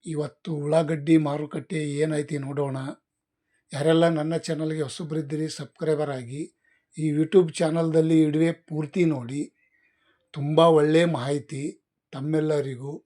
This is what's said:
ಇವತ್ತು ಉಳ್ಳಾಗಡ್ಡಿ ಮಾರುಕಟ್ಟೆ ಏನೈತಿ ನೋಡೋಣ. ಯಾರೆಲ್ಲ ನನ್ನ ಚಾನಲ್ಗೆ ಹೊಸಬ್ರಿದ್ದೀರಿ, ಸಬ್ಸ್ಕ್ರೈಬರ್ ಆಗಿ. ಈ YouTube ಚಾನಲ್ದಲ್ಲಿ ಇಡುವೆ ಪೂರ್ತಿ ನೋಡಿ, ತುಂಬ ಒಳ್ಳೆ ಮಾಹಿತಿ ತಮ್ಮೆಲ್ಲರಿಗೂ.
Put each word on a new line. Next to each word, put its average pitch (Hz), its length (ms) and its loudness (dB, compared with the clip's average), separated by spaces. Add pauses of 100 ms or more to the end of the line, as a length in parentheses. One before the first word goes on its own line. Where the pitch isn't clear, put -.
(140)
ಇವತ್ತು 147 360 -6 (120)
ಉಳ್ಳಾಗಡ್ಡಿ 156 540 2 (100)
ಮಾರುಕಟ್ಟೆ 151 540 -6 (240)
ಏನೈತಿ 151 420 -4
ನೋಡೋಣ. 139 320 -4 (960)
ಯಾರೆಲ್ಲ 165 340 4 (100)
ನನ್ನ 160 280 -2
ಚಾನಲ್ಗೆ 156 420 -4
ಹೊಸಬ್ರಿದ್ದೀರಿ, 156 600 -6 (100)
ಸಬ್ಸ್ಕ್ರೈಬರ್ 151 580 -4
ಆಗಿ. 127 260 -10 (600)
ಈ - 20 -2 (140)
YouTube 160 320 4 (100)
ಚಾನಲ್ದಲ್ಲಿ 160 580 2 (100)
ಇಡುವೆ 156 220 2 (200)
ಪೂರ್ತಿ 156 420 -2
ನೋಡಿ, 131 300 -6 (960)
ತುಂಬ 147 220 2 (200)
ಒಳ್ಳೆ 156 240 6 (140)
ಮಾಹಿತಿ 139 460 -6 (520)
ತಮ್ಮೆಲ್ಲರಿಗೂ. 143 760 -2 (120)